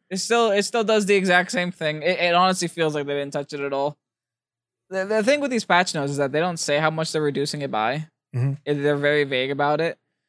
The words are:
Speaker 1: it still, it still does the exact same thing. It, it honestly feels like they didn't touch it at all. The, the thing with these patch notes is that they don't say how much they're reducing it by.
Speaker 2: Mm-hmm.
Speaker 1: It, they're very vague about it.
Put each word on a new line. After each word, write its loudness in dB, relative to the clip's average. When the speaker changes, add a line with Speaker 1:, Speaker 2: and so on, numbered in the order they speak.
Speaker 1:
it -4
still, 2
it 2
still -2
does 2
the 4
exact 2
same -2
thing. -4
It, 0
it 2
honestly 2
feels -2
like -4
they -4
didn't -4
touch -6
it -6
at -4
all. -2
The, -4
the 0
thing 2
with -2
these 0
patch 2
notes -2
is -6
that 0
they 0
don't -2
say 0
how 2
much -4
they're -2
reducing -2
it -6
by. -2
Speaker 2:
Mm-hmm. 0
Speaker 1:
It, -2
they're 0
very 2
vague -2
about 0
it. -4